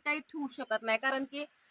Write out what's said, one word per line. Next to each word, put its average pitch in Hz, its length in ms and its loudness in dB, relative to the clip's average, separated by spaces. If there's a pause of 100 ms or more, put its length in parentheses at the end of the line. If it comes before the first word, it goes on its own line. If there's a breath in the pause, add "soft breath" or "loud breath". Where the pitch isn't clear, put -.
काही 302 140 2
ठेवू 294 280 -6
शकत 233 340 -2
नाही, 220 160 4
कारण 269 280 2
की, 285 200 -6 (260 soft breath)